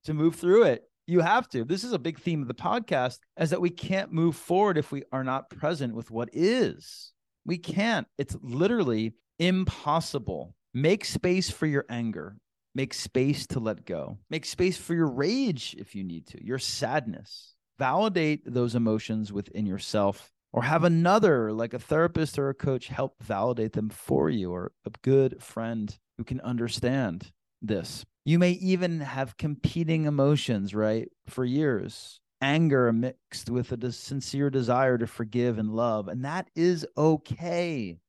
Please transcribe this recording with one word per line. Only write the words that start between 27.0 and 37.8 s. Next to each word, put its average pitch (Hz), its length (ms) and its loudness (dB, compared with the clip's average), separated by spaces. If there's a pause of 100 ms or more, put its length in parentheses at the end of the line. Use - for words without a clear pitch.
this. 104 420 -4 (220)
You 160 120 4
may 180 120 6
even 180 500 0
have 131 380 -6
competing 160 680 0
emotions, 139 680 2
right, 107 340 0 (180)
for - 180 -4
years. 123 760 -2 (220)
Anger 139 500 4
mixed - 560 -4
with 120 240 -2
a 123 60 -6
des-, 120 140 -4
sincere 139 580 -4
desire 127 480 2
to 117 80 0
forgive 120 520 -2
and 107 160 -2
love, 110 340 0
and 123 180 -6
that 170 280 -6
is 170 320 2 (120)
okay. 160 1000 0 (100)